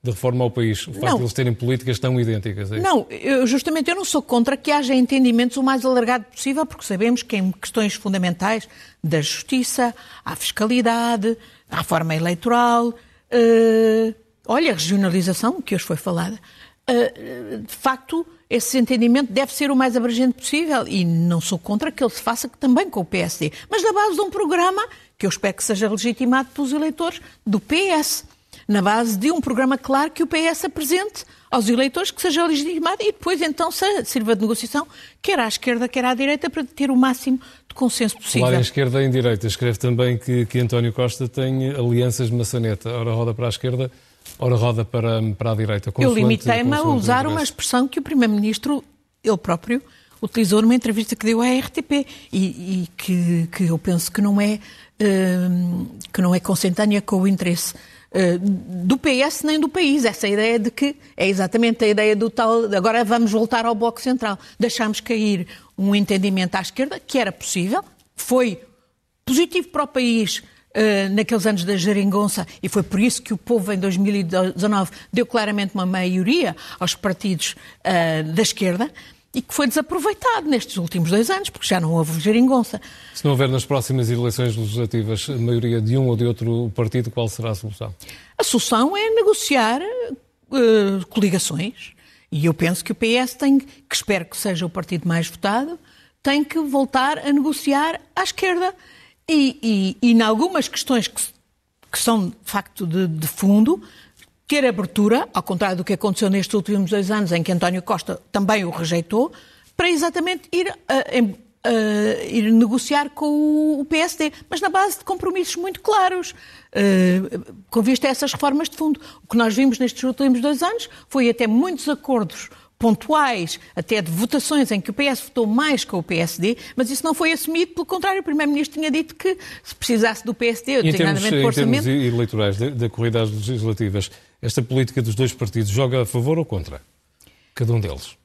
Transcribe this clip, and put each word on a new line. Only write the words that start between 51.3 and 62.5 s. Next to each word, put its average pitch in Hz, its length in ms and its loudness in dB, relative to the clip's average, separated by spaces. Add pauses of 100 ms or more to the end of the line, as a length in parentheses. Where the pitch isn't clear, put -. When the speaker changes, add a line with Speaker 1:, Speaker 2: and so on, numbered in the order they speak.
Speaker 2:
à 247 80 2
R 254 220 0
T - 100 -4
P 285 260 -2 (240)
e, - 80 -2
e 185 580 -2
que, 175 540 0
que - 140 -2
eu 165 140 2
penso - 340 -2
que - 80 -2
não 202 180 4
é, 208 220 0 (400)
hum, 180 840 0 (260)
que - 80 -2
não 180 140 4
é 180 60 2
consentânea 202 600 2
com 190 220 -2
o 196 60 4
interesse, 175 460 -2 (360)
eh, 180 300 2
do 185 580 0
P 262 220 2
S 294 260 -2
nem 311 140 2
do 320 80 0
país. 294 360 2
Essa 214 220 0
ideia 220 320 2
de 220 120 0
que 285 260 -2 (200)
é 190 120 0
exatamente 226 560 2
a 214 40 4
ideia 214 280 4
do 220 120 0
tal, 226 360 2 (100)